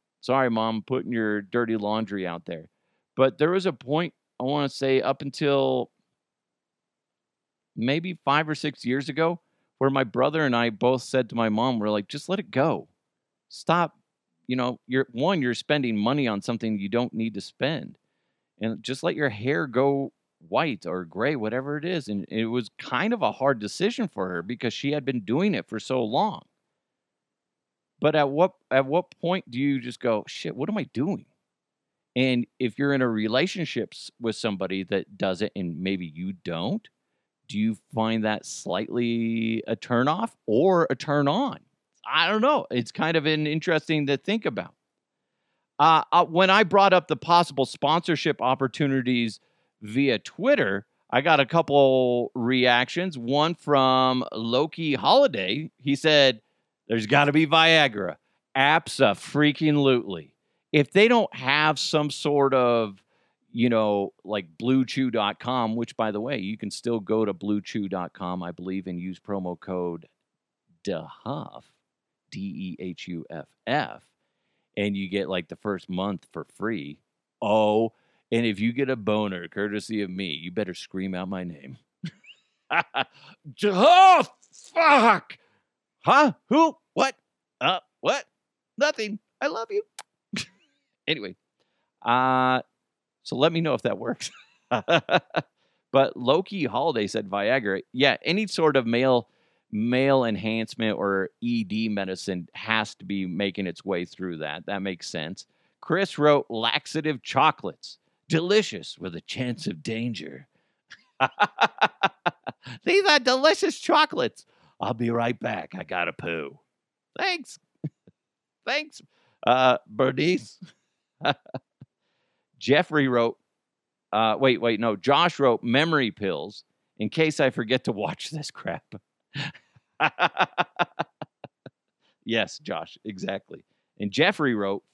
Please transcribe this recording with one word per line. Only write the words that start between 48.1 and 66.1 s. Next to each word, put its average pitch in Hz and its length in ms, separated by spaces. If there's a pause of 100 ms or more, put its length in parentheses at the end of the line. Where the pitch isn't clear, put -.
opportunities 127 1000 (420)
via 113 380
Twitter, 151 640 (240)
I 127 120
got 156 180
a 135 60
couple 131 880
reactions. 123 840
One 143 380
from 131 760
Loki 135 600
Holiday. 143 840
He 139 180
said, 139 460 (460)
"There's 110 200
gotta 143 260
be 156 120
Viagra. 143 680 (400)
Abso-freaking-lutely." 139 1800 (400)
If 147 200
they 208 160
don't 233 280
have 143 440
some 147 300
sort 139 440
of, 117 480 (500)
you 120 180
know, 104 440 (100)
like, 92 340
blue 131 280
chew 131 240
dot 110 300
com, 117 360
which, 117 200
by 110 160